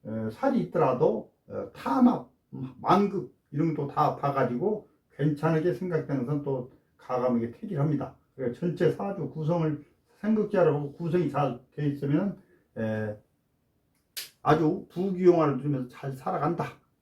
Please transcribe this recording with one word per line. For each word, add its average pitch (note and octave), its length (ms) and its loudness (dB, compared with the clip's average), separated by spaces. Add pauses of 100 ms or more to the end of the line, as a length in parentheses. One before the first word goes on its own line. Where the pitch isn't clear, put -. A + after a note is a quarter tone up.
에, A2 240 -6
살이 B3 300 0
있더라도, D#3 720 2 (160)
어, G2+ 240 -8
타막, B3 580 4 (500)
만극, F#3 540 2 (160)
이런 D3+ 240 0
것도 C#3+ 140 -4
다 - 280 0
봐가지고 C#3 720 -2 (280)
괜찮게 D#3 580 0
생각되는 C#3+ 520 -4
것은 C#3+ 160 -2
또 C3 280 -6 (260)
가감하게 A#2+ 560 -2
택일합니다. D3+ 640 -2 (200)
그래서 A#2+ 240 -6
전체 E3+ 340 0
사주 F#3 380 -6
구성을 D#3 540 -2 (360)
생극제하고 F#3 720 2
구성이 E3+ 380 0
잘 C#3 300 -2 (140)
돼 D3+ 140 -2
있으면, D#3 500 0 (380)
에, G#2+ 400 -4 (1300)
아주 D#3+ 480 2
부귀영화를 F3 680 4
누리면서 C3 300 -2
잘 - 240 -10
살아간다. D3 540 -4 (360)